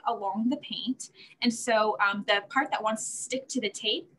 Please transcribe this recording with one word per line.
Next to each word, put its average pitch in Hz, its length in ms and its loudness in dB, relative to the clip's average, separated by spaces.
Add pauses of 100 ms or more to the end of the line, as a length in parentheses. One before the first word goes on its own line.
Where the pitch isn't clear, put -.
along 220 440 0
the 294 80 2
paint. - 520 -6 (320)
And 240 100 4
so, 214 460 2
um, 202 300 2
the 202 200 4
part 269 220 2
that 214 100 0
wants 220 300 0
to - 60 -8
stick - 320 -6
to 247 120 -4
the 208 100 0
tape 240 380 -2 (100)